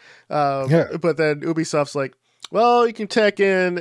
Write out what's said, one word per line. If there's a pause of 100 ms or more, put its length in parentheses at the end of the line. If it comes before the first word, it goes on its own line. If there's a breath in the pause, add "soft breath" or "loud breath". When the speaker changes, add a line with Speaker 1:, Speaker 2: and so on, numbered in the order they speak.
(300 soft breath)
Speaker 1:
Um,
Speaker 2:
Yeah.
Speaker 1:
but
then
Ubisoft's
like, (360)
"Well,
you
can
tack
in,